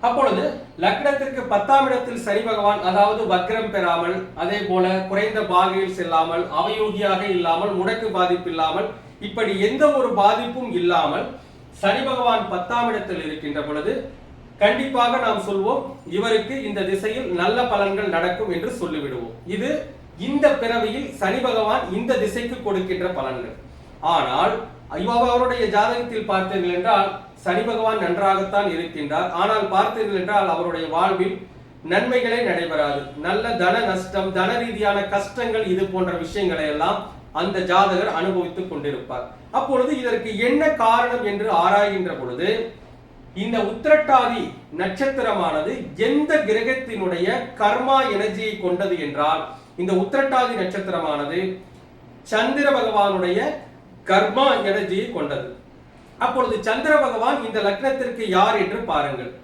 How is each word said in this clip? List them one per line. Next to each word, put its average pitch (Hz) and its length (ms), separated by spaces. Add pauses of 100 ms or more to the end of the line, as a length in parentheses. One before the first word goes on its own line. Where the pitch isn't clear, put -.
அப்பொழுது 247 360 (380)
லக்னத்திற்கு 269 600 (100)
பத்தாம் 269 340
இடத்தில் 247 400
சனி 214 220
பகவான், 208 400
அதாவது 208 340 (100)
வக்ரம் 202 400
பெறாமல், 175 560 (140)
அதே 196 160 (100)
போல 185 200 (200)
குறைந்த 214 320
பாகையில் 190 580
செல்லாமல், 170 460 (160)
அவயோகியாக 202 640 (140)
இல்லாமல், 170 420
முடக்கு 220 320
பாதிப்பு 180 400
இல்லாமல், 165 380 (320)
இப்படி 196 400
எந்த 254 240 (140)
ஒரு 240 120 (100)
பாதிப்பும் 233 520
இல்லாமல் 165 540 (460)
சனி - 360
பகவான் 247 400
பத்தாம் 240 400
இடத்தில் 180 380
இருக்கின்ற 151 360
பொழுது 151 300 (720)
கண்டிப்பாக 240 600
நாம் 214 240
சொல்வோம், 202 340 (340)
இவருக்கு 220 380 (140)
இந்த 196 120 (100)
திசையில் 214 380 (120)
நல்ல 208 180 (140)
பலன்கள் 196 440
நடக்கும் 180 400
என்று 147 140 (100)
சொல்லிவிடுவோம். 135 560 (180)
இது 233 140 (600)
இந்த 285 180 (160)
பிறவியில் 226 460 (120)
சனி 202 240
பகவான் 220 400 (140)
இந்த 240 140 (100)
திசைக்கு 240 340 (100)
கொடுக்கின்ற 185 400 (120)
பலன்கள். 120 380 (580)
ஆனால் 165 400 (480)
இவ-, 240 160 (160)
அவருடைய 247 300 (100)
ஜாதகத்தில் 226 560
பார்த்தீர்கள் 185 480
என்றால் 202 300 (360)
சனி 185 240
பகவான் 220 360
நன்றாகத்தான் 190 720
இருக்கின்றார். 160 520 (120)
ஆனால் 208 240 (100)
பார்த்தீர்கள் 208 480
என்றால் 185 320
அவருடைய 165 400
வாழ்வில் 180 420 (560)
நன்மைகளே 240 560
நடைபெறாது. 156 520 (260)
நல்ல 202 180 (180)
தன 180 120 (160)
நஷ்டம், 190 480
தன 190 120 (120)
ரீதியான 202 360 (140)
கஷ்டங்கள், 214 600
இது 190 180
போன்ற 180 200 (120)
விஷயங்களை 180 480
எல்லாம் 170 260 (440)
அந்த 196 160 (120)
ஜாதகர் 185 500
அனுபவித்துக் 180 520
கொண்டிருப்பார். 131 540 (320)
அப்பொழுது 269 340 (100)
இதற்கு 233 280 (180)
என்ன 294 140 (200)
காரணம் 233 500
என்று 202 160 (140)
ஆராய்கின்ற 196 580
பொழுது, 127 280 (960)
இந்த 233 140 (120)
உத்திரட்டாதி 254 720 (380)
நட்சத்திரமானது 190 920 (360)
எந்த 302 240 (160)
கிரகத்தினுடைய 220 800 (340)
கர்மா 254 380 (160)
எனர்ஜியை 214 400 (100)
கொண்டது 180 320 (100)
என்றால், 151 360 (400)
இந்த 190 100 (100)
உத்திரட்டாதி 254 600
நட்சத்திரமானது 170 800 (920)
சந்திர 269 340 (100)
பகவானுடைய 196 600 (720)
கர்மா 254 360 (240)
எனர்ஜியை 190 360 (100)
கொண்டது. 135 320 (800)
அப்பொழுது 247 300 (120)
சந்திர 262 240 (120)
பகவான் 240 420
இந்த 214 200
லக்னத்திற்கு 233 580 (120)
யார் 208 260
என்று - 160 (120)
பாருங்கள். 139 400 (140)